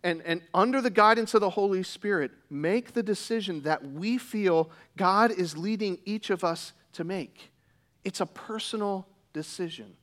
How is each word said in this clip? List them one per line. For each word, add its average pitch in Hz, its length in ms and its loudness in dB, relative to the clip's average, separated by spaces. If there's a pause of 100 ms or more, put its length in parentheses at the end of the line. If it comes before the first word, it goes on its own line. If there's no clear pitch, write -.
And, 165 200 -2
and 165 200 -2 (120)
under 240 260 4
the 240 100 2
guidance 214 440 6
of 214 80 6
the 208 80 2
Holy 196 340 0
Spirit, 185 480 -2 (180)
make 165 440 -2
the 233 100 0
decision 190 600 -4
that 151 220 0
we 180 320 -4
feel 175 520 2 (260)
God 196 360 4
is 175 260 -2
leading 202 480 -2
each 214 240 -8
of 185 160 0
us 165 260 -2 (220)
to 165 100 -8
make. 175 480 -8 (540)
It's 190 160 -6
a 180 40 2
personal 208 800 -6 (280)
decision 151 680 -10